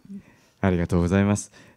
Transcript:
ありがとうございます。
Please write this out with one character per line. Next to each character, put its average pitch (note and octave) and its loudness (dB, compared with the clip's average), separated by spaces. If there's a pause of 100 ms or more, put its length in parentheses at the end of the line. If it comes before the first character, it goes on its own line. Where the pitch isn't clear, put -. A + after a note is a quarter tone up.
(600)
あ G2 2
り F2+ 2
が E2+ -2
と F#2 0
う E2+ 2
ご F2 2
ざ G2 2
い G2+ 2
ま G2+ 2
す。 - -10 (260)